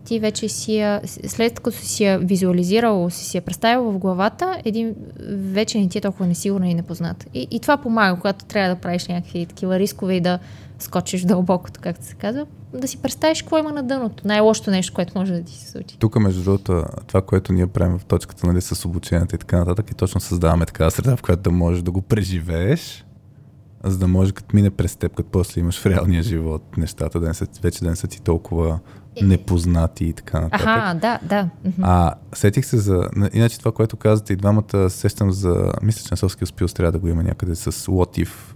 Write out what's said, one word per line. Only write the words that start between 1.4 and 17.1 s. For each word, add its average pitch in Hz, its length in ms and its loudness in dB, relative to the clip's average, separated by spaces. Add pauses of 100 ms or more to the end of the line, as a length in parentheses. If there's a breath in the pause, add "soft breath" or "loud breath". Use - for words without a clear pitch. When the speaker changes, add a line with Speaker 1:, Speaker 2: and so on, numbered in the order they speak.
Speaker 1:
като 233 160 -4
си - 280 -2
я 190 140 4
визуализирал, 185 920 2
си, - 140 -10
си - 120 -8
я 175 60 -2
представил 226 420 0
в 202 140 -2
главата, 196 680 -2
един, 226 300 -2 (360)
вече 196 500 -2
не 196 80 4
ти 208 100 -2
е - 20 0
толкова 190 260 -2
несигурна 180 420 0
и 170 60 2
непозната. 170 600 -6
И, 254 160 -6
и 233 100 -4
това 294 160 2
помага, 226 400 2
когато 196 280 -4
трябва 185 300 0
да 180 60 -8
правиш 175 280 -4
някакви 175 380 -6
такива 185 320 -2
рискове 190 360 -2
и 180 60 0
да 180 180 0 (400 loud breath)
скочиш 180 440 -4
в 180 40 0
дълбокото, 180 560 0
както 175 220 -8
се - 100 -16
казва, 262 320 -6 (280)
да 254 140 -4
си - 80 -8
представиш 320 460 -2
какво 320 160 0
има 302 140 -2
на 294 100 -6
дъното. 247 440 -4
Най-лошото 214 440 2
нещо, 185 240 0
което 180 240 -4
може 190 140 -2
да 170 100 -4
ти - 100 -14
се - 180 -20
случи. - 280 -14
Speaker 2:
Тук, 113 220 2
между 92 220 2
другото, 92 420 2 (220)
това, 95 160 2